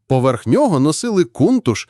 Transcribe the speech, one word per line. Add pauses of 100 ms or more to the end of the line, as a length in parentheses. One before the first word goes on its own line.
Поверх
нього
носили
кунтуш